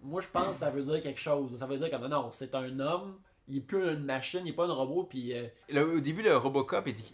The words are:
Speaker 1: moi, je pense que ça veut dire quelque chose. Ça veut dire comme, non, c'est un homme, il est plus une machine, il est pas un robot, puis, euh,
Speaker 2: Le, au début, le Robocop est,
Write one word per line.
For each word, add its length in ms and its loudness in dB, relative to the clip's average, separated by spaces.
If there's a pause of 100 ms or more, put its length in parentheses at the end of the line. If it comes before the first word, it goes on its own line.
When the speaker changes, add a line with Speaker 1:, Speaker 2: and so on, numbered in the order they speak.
Speaker 1:
moi, 180 -4
je 60 -8
pense 260 0
que 60 -8
ça 100 2
veut 140 -2
dire 180 0
quelque 180 -6
chose. 380 0
Ça 80 -6
veut 120 -4
dire 120 -2
comme, 180 -4
non, 240 0
c'est 240 -12
un 240 -4
homme, 380 -2 (300)
il 100 -4
est 40 -4
plus 260 0
une 180 -2
machine, 400 -2
il 40 -6
est 40 -4
pas 140 2
un 60 2
robot, 300 0
puis, 320 -6
euh, 120 -6 (220)
Speaker 2:
Le, 260 4
au 40 4
début, 220 0
le 160 8
Robocop 500 2
est, 80 -2 (180)